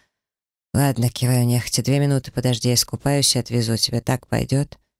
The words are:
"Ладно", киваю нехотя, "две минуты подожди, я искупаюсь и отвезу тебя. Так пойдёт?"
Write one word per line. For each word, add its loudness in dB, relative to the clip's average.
"Ладно", 2
киваю 0
нехотя, 0
"две 2
минуты 0
подожди, -2
я 2
искупаюсь 0
и -2
отвезу -2
тебя. -2
Так -4
пойдёт?" -2